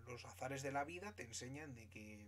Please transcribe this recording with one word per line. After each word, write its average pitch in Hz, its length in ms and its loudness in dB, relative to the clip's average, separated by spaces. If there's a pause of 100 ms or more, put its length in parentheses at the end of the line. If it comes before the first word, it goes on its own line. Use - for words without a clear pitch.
los 123 180 -2
azares 135 380 2
de 143 80 6
la 139 120 6
vida 180 300 -2
te - 100 -2
enseñan 139 520 -2
de 113 140 -8
que, 107 380 -6